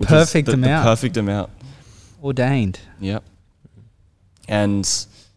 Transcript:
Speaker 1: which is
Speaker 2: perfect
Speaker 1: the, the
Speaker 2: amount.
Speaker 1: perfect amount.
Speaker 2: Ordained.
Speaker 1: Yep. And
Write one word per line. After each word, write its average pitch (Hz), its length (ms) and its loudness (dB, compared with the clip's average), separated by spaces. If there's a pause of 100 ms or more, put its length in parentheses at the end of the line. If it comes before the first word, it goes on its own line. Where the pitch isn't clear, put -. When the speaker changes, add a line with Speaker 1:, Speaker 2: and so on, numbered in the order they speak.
Speaker 1:
which - 100 0
is 156 60 6
Speaker 2:
perfect 156 300 2
Speaker 1:
the, 117 60 2
the 131 60 2
Speaker 2:
amount. 135 280 2
Speaker 1:
perfect 113 320 0
amount. 101 320 -2 (720)
Speaker 2:
Ordained. 127 580 0 (200)
Speaker 1:
Yep. 101 220 -6 (1300)
And 101 580 -2 (300)